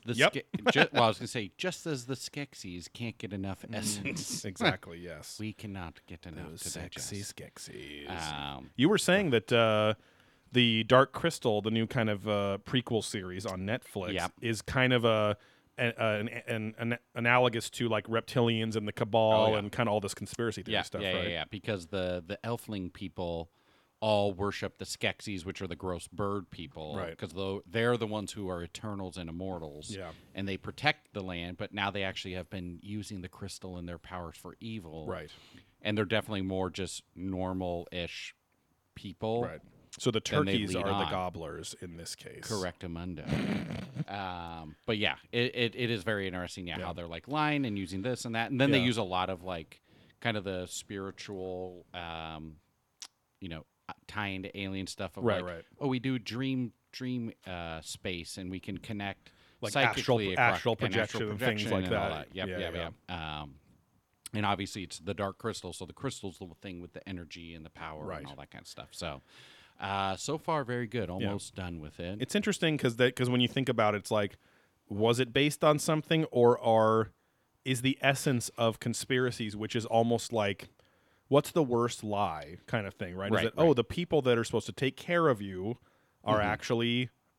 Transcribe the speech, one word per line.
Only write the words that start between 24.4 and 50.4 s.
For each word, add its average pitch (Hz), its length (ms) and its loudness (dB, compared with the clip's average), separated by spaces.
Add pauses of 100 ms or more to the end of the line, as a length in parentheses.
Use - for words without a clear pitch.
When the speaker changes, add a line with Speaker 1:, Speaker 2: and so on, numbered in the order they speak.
Speaker 1:
the 98 80 -8
Skeksis, 95 600 -4
which 92 160 -6
are 98 60 -6
the 87 80 -6
gross 90 320 -6
bird 101 440 -4
people, 78 440 -10
Speaker 2:
Right. 85 220 -6
Speaker 1:
'cause 95 160 -10
tho-, 95 320 -4
they're 117 320 2
the 110 100 0
ones 104 260 -4
who 104 160 -6
are 87 140 -4
Eternals 95 540 -8
and 87 120 -8
Immortals, 82 640 -8
Speaker 2:
Yeah. 92 180 -10 (220)
Speaker 1:
and 98 140 -4
they 98 80 0
protect - 580 -2
the 104 80 -6
land, 90 360 -6
but 104 160 -8
now 101 180 0
they 98 120 -2
actually 95 320 -6
have 90 140 -8
been 87 320 -8
using 101 400 -8
the 90 80 -12
crystal 92 480 -12
in 87 80 -8
their 87 120 -8
powers 85 400 -10
for - 240 -16
evil. 85 460 -10
Speaker 2:
Right. 85 220 -6 (520)
Speaker 1:
And 104 160 2
they're 107 80 4
definitely 104 380 2
more 95 260 0
just - 340 -6 (120)
normal-ish 92 1160 -4 (600)
people 113 480 -2
Speaker 2:
Right. 82 160 -6 (380)
So - 140 2
the 110 80 2
Speaker 1:
than 101 260 2
they 98 120 2
Speaker 2:
turkeys 101 180 0
Speaker 1:
lead 107 100 0
Speaker 2:
are 98 60 2
Speaker 1:
on. 98 140 2
Speaker 2:
the 76 40 -2
gobblers 82 720 -4
in 87 160 -10
this 82 200 -10
case. - 280 -14
Speaker 1:
Correctamundo. 90 840 -4
Speaker 2:
<laughs> 196 400 -2 (420)
Speaker 1:
Um, 85 680 -8 (100)
but 113 140 0
yeah, 87 160 2 (160)
it, 120 240 2
it, 120 200 2
it 123 140 0
is 110 140 -2
very 101 240 0
interesting, 90 400 -4
yeah, 80 120 -6
Speaker 2:
Yeah. 90 60 -4
Speaker 1:
how 85 80 -4
they're, 85 140 -8
like, 82 200 -10
lying 147 380 2
and 104 140 -2
using 95 240 -4
this 123 220 -2
and 113 100 -6
that. 113 160 0
And 135 100 0
then 139 100 8
they 139 80 8
Speaker 2:
Yeah. 120 60 4
Speaker 1:
use 120 120 4
a 113 60 0
lot 90 260 2
of, 92 140 -4
like, 87 380 -8 (380)
kind 117 180 0
of 98 60 -4